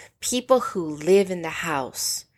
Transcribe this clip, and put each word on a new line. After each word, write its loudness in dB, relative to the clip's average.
people 2
who -4
live 4
in -6
the -6
house. -4